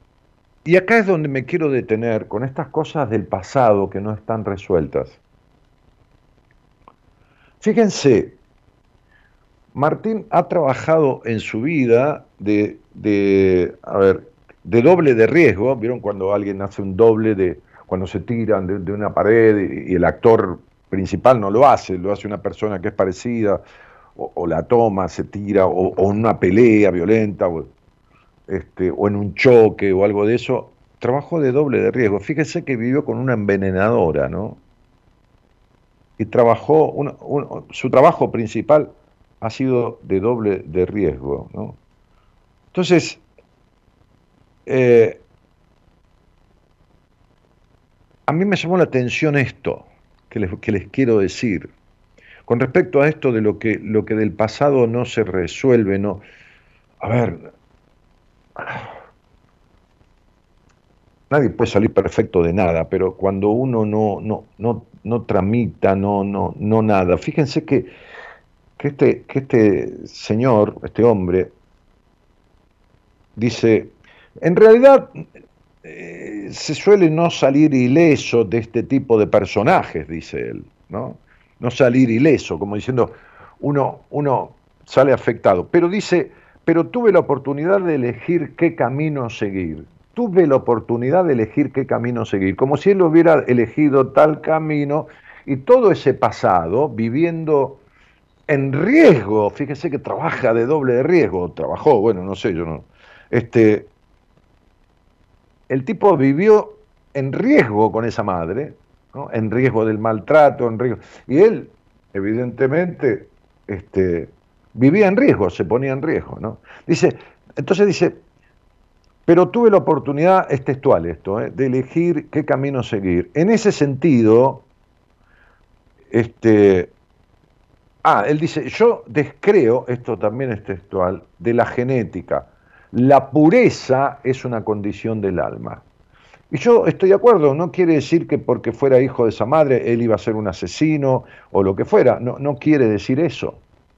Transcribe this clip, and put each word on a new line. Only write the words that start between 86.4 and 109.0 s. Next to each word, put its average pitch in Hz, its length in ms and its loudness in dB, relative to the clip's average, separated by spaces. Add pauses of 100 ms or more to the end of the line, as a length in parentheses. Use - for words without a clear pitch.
"Pero 165 240 0
tuve 233 240 2
la 175 80 4
oportunidad 143 600 -2
de 175 140 -2
elegir 135 640 -4
qué 165 180 0
camino 139 560 -4
seguir". 92 560 -6 (260)
Tuve 190 340 0
la 139 100 4
oportunidad 120 680 0
de 156 100 0
elegir 117 380 -2
qué 131 140 -4
camino 117 380 -4
seguir, 98 320 -2
como 139 220 0
si 196 120 0
él 196 120 2
hubiera 165 440 4
elegido 131 640 0
tal 151 280 2
camino, 151 680 -4 (360)
y 139 140 -6
todo 240 320 4
ese 139 240 0
pasado, 110 760 0
viviendo 147 920 -2 (640)
en 139 260 -2
riesgo, 135 800 4
fíjese 143 400 -8
que 175 80 -6
trabaja 127 560 -2
de 117 100 0
doble 131 300 0
de 123 80 2
riesgo, 98 500 0
trabajó, 95 480 0
bueno, 98 220 0
no 95 120 -8
sé, 95 200 -4
yo 82 100 -6
no, 78 200 -10 (440)
este, 113 600 2 (1800)
el 131 160 -4
tipo 196 320 2
vivió 160 640 2 (340)
en 135 220 -6
riesgo 113 580 2
con 113 140 -4
esa 110 160 -4
madre, 98 520 -6 (380)